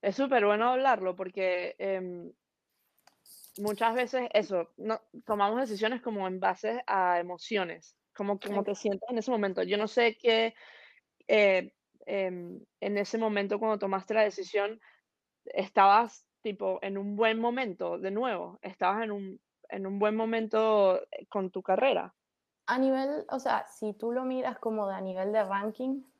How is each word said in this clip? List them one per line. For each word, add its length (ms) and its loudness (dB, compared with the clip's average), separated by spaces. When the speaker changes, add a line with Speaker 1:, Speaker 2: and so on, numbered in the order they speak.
Speaker 1:
es 140 0
superbueno 540 4
hablarlo 460 2
porque, 640 -2
em, 520 -4
muchas 380 -2
veces 380 -2
eso, 440 0
no, 240 -4
tomamos 340 0
decisiones 420 -2
como 260 -4
en 120 -6
base 480 -2
a 320 2
emociones, 760 -6
como, 240 -2
como 240 -2
te 120 -2
Speaker 2:
Exacto. 0 -
Speaker 1:
sientes 340 -4
en 80 -2
ese 140 -2
momento. 320 0
Yo 140 0
no 100 0
sé 300 2
qué, 360 2
eh, 460 4
em, 560 -6
en 160 -2
ese 200 -2
momento 420 0
cuando 200 0
tomaste 360 -2
la 80 6
decisión, 580 -2
estabas, 840 4
tipo, 420 -4
en 160 -6
un 180 -6
buen 220 2
momento, 600 -4
de 120 -4
nuevo, 520 -4
estabas 420 -2
en 60 -6
un, 300 -8
en 180 -6
un 120 -4
buen 160 4
momento, 840 2
eh, 180 -12
con 220 -4
tu 120 -8
carrera. 520 2
Speaker 2:
A 100 0
nivel, 540 0
o 80 -2
sea, 280 0
si 260 -8
tú 180 -6
lo 140 -2
miras 340 -4
como 280 -2
de 80 -4
a 60 -8
nivel 300 -4
de 120 2
ranking 600 -4